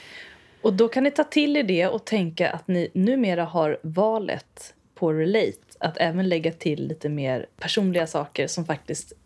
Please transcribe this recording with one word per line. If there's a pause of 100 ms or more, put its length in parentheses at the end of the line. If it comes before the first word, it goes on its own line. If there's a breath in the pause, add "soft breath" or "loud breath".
(600 loud breath)
Och
då
kan
ni
ta
till
er
det
och
tänka
att
ni
numera
har
valet (220)
på
Relate (220)
att
även
lägga
till
lite
mer (140)
personliga
saker
som
faktiskt (120)